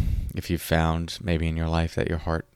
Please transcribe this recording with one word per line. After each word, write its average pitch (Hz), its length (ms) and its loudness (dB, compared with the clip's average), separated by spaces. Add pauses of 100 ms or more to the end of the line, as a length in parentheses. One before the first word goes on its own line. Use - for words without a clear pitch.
(360)
If - 140 -4
you've 82 120 0
found 82 580 2
maybe 82 280 0
in 80 80 -2
your 82 100 0
life 82 300 0
that - 120 0
your 85 100 -2
heart 82 360 -2